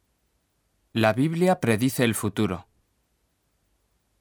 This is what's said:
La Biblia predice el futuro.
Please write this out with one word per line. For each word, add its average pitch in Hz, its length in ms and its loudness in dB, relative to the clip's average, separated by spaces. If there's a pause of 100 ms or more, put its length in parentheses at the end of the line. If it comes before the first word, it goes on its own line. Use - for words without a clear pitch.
(920)
La 110 200 2
Biblia 165 480 0
predice 117 440 0
el 113 100 0
futuro. 101 520 -4 (1500)